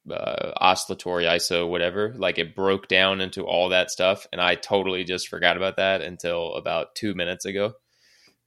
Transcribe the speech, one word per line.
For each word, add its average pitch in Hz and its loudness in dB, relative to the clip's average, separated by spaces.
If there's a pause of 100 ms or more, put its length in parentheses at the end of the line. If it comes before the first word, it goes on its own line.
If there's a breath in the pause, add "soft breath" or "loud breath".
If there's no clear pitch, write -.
(120)
uh, - -4
oscillatory, 92 2
iso, 85 2
whatever, 90 -2
like, 95 0
it 82 -4
broke 98 0
down 95 4
into 92 -6
all 87 2
that 90 2
stuff. 92 2
And 87 -4
I 87 2
totally 92 -2
just 90 -6
forgot 87 2
about 95 -2
that 95 2
until 85 -6
about 82 -4
two 104 -4
minutes 87 -4
ago. 101 -2 (720 soft breath)